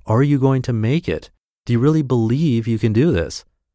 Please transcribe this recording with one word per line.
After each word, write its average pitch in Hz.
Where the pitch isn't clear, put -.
Are 120
you 143
going 131
to 127
make 117
it? 78
Do 123
you 117
really 151
believe 120
you 113
can 113
do 139
this? 82